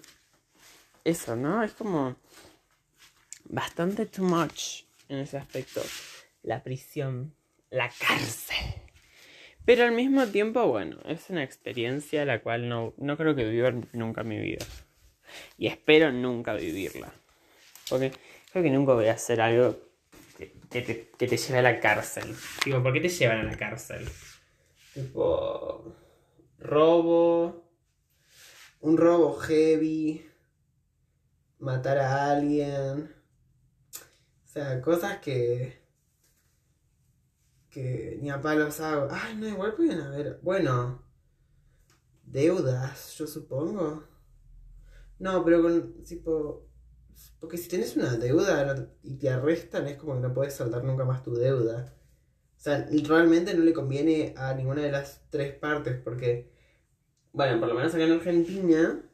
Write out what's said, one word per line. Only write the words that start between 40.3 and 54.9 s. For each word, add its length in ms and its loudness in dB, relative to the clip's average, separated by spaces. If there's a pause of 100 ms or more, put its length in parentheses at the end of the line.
bueno, 600 0 (1200)
deudas, 920 -2
yo 80 -8
supongo. 800 -6 (1160)
No, 260 0
pero 160 8
con, 420 0
tipo, 640 -6 (720)
porque 180 -12
si 120 -10
tenés 260 -4
una 220 0
deuda 560 2
no, 140 -6 (140)
y 160 -12
te 120 0
arrestan, 580 -2
es 100 -10
como 180 -6
que 40 -2
no 140 -2
podés 200 -2
saldar 300 -4
nunca 220 -2
más 180 -2
tu 100 -6
deuda. 640 0 (640)
O 20 -20
sea, 280 -2 (200)
realmente 480 6
no 80 4
le 100 6
conviene 640 0
a 160 -4
ninguna 280 -2
de 100 -2